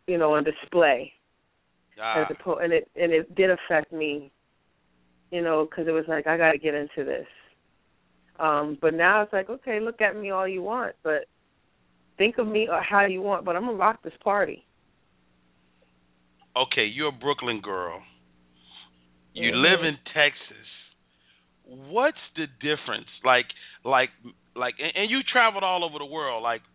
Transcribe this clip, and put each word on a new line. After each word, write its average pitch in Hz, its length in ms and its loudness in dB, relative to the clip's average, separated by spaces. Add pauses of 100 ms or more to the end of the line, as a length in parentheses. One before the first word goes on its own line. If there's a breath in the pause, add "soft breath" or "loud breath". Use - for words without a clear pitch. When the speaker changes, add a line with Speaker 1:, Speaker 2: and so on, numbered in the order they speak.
Speaker 1:
you 180 120 0
know, 151 160 4
on 151 100 2
display. 151 680 2 (880)
Speaker 2:
Ah. 113 200 0
Speaker 1:
As 151 80 0
oppo-, - 340 -4
and 170 100 0
it, 165 220 0
and 170 180 0
it 165 220 0
did 190 160 4
affect 170 420 0
me, 147 380 -6 (1000)
you 175 100 -2
know, 156 240 2
'cause 160 220 -6
it - 20 0
was 160 160 0
like, 156 220 -2
"I 160 80 2
gotta 160 220 4
get 156 180 -2
into 147 260 -6
this." 135 240 -6 (1120)
Um, 151 420 0
but 160 140 2
now 185 280 4
it's 208 100 -4
like, 190 180 -4
"Okay, 233 300 -6
look 226 200 -6
at 202 160 2
me 202 140 -8
all 190 160 -2
you 185 160 -6
want, 220 400 -6
but 151 220 -2 (920)
think 220 220 0
of 233 80 -2
me 214 220 0 (200)
how 202 160 4
you 185 160 -2
want, 196 240 -2
but 175 120 -2
I'm 196 100 -4
gonna 233 100 -4
rock 208 280 0
this - 180 -14
party." 196 420 -2 (1900)
Speaker 2:
Okay, 127 300 2
you're 135 220 -2
a 143 40 -2
Brooklyn 123 480 -2
girl. 92 400 -6 (1300 loud breath)
You 120 180 0
Speaker 1:
Mm-hmm. 110 60 0
Speaker 2:
live 170 260 6
in 151 160 -2 (160)
Texas. 143 540 -2 (1000)
What's 156 540 -4 (160)
the 160 100 -4 (140)
difference? 143 480 -4 (160)
Like, 123 220 6 (380 loud breath)
like, 127 260 2 (440)
like, 123 240 -4
and, 156 160 -4
and 208 160 -2
you 262 140 0
traveled 220 400 2
all 185 180 0
over 151 160 -6
the 143 80 -8
world. 139 360 -6
Like, 117 180 -2 (140)